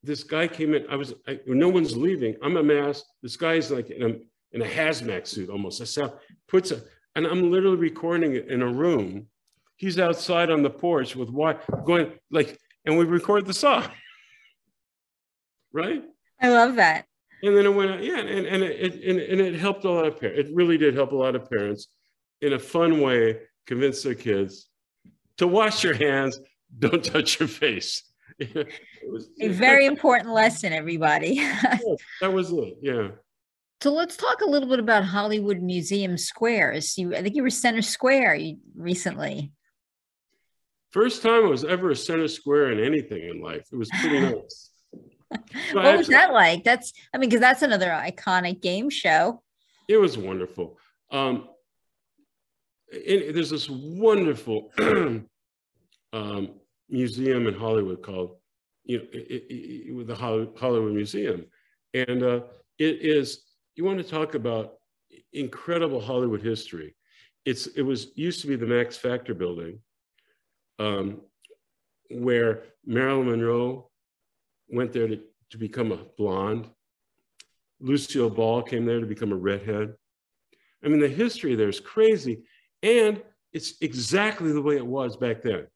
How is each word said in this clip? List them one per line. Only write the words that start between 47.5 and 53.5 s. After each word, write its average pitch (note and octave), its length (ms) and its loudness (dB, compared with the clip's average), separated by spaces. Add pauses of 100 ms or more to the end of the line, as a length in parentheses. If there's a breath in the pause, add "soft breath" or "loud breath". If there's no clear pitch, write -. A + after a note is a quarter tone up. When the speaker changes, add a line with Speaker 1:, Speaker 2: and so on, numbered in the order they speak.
Speaker 2:
another G3+ 260 2
iconic F3+ 760 -2
game G3 280 -2
show. F#3+ 520 2 (460)
Speaker 1:
It G#3+ 100 6
was F3 200 4
wonderful. F#2 600 -6 (340)
Um, C3 360 -2 (1400)
and D#3+ 440 -2
there's D#3 160 -2